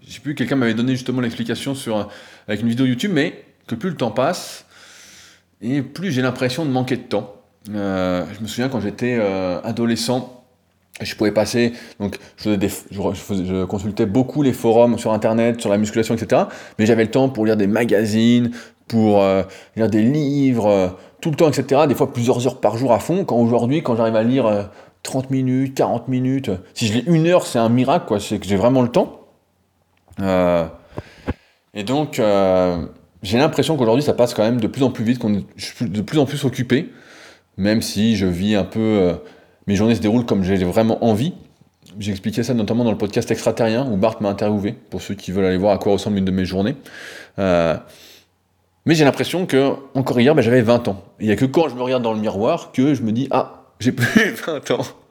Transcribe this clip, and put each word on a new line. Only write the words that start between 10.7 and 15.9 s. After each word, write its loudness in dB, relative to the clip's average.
je -10
pouvais 2
passer, 2
donc -6
je -20
faisais 2
des, 0
je -10
re-, -2
je -12
faisais, -4
je -2
consultais -2
beaucoup 0
les 2
forums 4
sur -2
Internet, 0
sur -2
la 2
musculation, 0